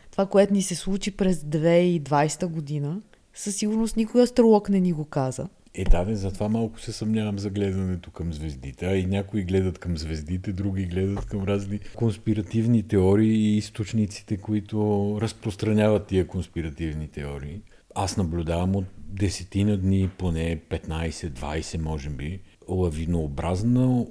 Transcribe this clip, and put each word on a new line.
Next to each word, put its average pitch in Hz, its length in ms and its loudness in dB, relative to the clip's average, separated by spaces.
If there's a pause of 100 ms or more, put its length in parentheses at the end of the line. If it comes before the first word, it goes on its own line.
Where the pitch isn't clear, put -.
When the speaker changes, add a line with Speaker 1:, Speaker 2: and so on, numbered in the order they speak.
(100)
Speaker 1:
Това, 196 160 0
което 196 260 6
ни 202 100 2
се 185 120 -4
случи 196 360 -4
през 185 340 0
две 160 360 4
хиляди 180 140 4
и 170 40 2
двайсета 147 500 0
година, 151 520 -4 (340)
със - 220 -8
сигурност 220 400 0
никой 226 260 4
астролог 226 460 6
не 196 120 4
ни 180 120 4
го 151 120 -4
каза. 135 420 -2 (280)
Speaker 2:
Е, 92 100 -4
да, 87 200 8
бе, 110 100 -2
затова 98 340 -2
малко 110 320 -2
се 113 120 -10
съмнявам 107 460 -2
за 101 120 -4
гледането 95 600 -2
към 85 220 -6
звездите. 71 540 -8
А 98 100 0
и 92 100 0
някои 98 380 -2
гледат 92 340 0
към 87 200 -4
звездите, 80 540 -6
други 95 320 -4
гледат 95 400 -2
към 101 200 -6
разни 101 340 -2 (160)
конспиративни 110 880 0
теории 104 540 4
и 107 200 4
източниците, 104 800 -4
които 104 840 -2
разпространяват 107 840 2
тия 92 200 2
конспиративни 78 840 -6
теории. 71 520 -10 (340)
Аз 95 220 -2
наблюдавам 85 600 0
от 98 80 -2 (140)
десетина 101 800 0
дни, 95 420 2
поне 82 500 0
петнайсет, 80 680 -6
двайсет, 78 480 -6
може 76 280 -6
би, 76 300 -8 (280)
лавинообразна, 90 1400 0